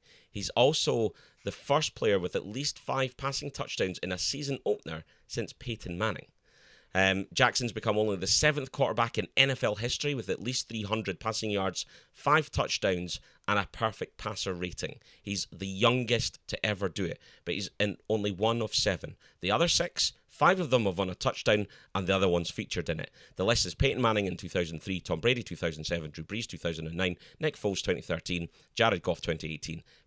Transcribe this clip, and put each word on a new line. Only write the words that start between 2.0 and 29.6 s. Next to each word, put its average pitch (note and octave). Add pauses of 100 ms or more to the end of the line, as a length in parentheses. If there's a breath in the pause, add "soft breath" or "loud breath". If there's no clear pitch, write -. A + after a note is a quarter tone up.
with F2+
at F#2+
least B2+
five C3
passing C#3
touchdowns G2
in F#2
a F2+
season C#3
opener - (200 soft breath)
since -
Peyton F2+
Manning. G#2 (640 soft breath)
Um, F#2+
Jackson's A#2+
become A2
only G#2+
the F2+
seventh C#3+
quarterback A#2
in G2+
N C3+
F B2+
L G#2+
history B2+
with G#2
at F2+
least B2
three A2
hundred G2+
passing A2
yards, F#2+ (280 loud breath)
five D3+
touchdowns, F2+ (280 soft breath)
and G#2
a F#2+
perfect -
passer G2
rating. - (220 soft breath)
He's G2+
the F#2+
youngest A#2
to -
ever G2+
do F#2+
it, D#2+ (240 loud breath)
but F2
he's G2
in G#2 (100)
only G#2
one A2
of A2
seven. - (260 soft breath)
The F#2
other C#3+
six, - (140 soft breath)
five F#3
of D#3+
them A#2+
have F2+
won F#2
a F2+
touchdown, G#2+ (260 loud breath)
and F#2
the F#2+
other F#2+
one's F2
featured -
in D#2+
it. - (240 loud breath)
The F#2
list A#2
is F2
Peyton C3
Manning G#2+
in F2+
two F2+
thousand E2
three, F#2
Tom E2
Brady A#2+
two E2+
thousand D#2
seven, D#2+
Drew D#2+
Brees G#2+
two E2+
thousand D#2+
and E2
nine, F2+ (220 loud breath)
Nick D#3
Foles G2
twenty F2+
thirteen, E2+ (260 soft breath)
Jared A2
Goff F2
twenty D#2
eighteen, D#2+ (240 soft breath)